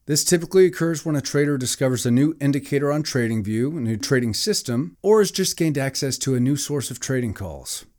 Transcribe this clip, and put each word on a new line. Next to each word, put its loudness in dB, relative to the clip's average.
This 0
typically 4
occurs 0
when -2
a -2
trader 0
discovers -2
a 2
new 4
indicator 0
on -2
TradingView, -2
a -6
new -2
trading 0
system, -2
or 6
has 4
just -2
gained 0
access -2
to 0
a 2
new 2
source -4
of -12
trading -2
calls. -10